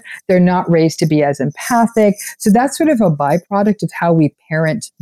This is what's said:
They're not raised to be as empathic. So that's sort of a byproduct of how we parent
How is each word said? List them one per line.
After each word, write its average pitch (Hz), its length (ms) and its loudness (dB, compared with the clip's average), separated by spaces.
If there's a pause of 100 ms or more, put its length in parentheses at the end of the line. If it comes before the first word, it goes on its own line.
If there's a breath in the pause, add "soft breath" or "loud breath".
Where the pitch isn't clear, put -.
(280 loud breath)
They're 185 120 2
not 180 320 2
raised 160 280 2
to 170 60 0
be 156 180 2
as 143 180 -2
empathic. 214 720 0 (240 loud breath)
So - 120 0
that's 247 260 0
sort 311 120 2
of 269 120 2
a 185 100 2
byproduct 175 720 -2
of 165 100 -4
how 170 200 0
we 160 200 2 (160)
parent 160 400 -4 (120)